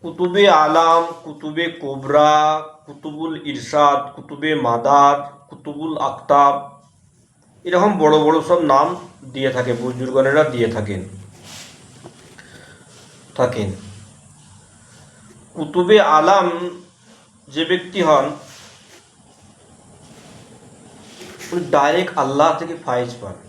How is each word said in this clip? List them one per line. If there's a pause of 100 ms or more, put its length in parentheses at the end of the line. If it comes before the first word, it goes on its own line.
কুতুবে (200)
আলাম, (220)
কুতুবে (160)
কোবরা, (500)
কুতুবুল (180)
ইরশাদ, (160)
কুতুবে (140)
মাদাদ, (300)
কুতুবুল (140)
আকতাব, (1120)
এরকম (100)
বড় (100)
বড় (120)
সব (140)
নাম (460)
দিয়ে
থাকে, (100)
বুজুর্গনেরা (100)
দিয়ে
থাকেন, (2250)
থাকেন। (1900)
কুতুবে (200)
আলাম (1000)
যে
ব্যক্তি
হন, (3250)
উনি (120)
ডাইরেক্ট (100)
আল্লাহ (100)
থেকে (100)
ফায়েজ (100)
পান (140)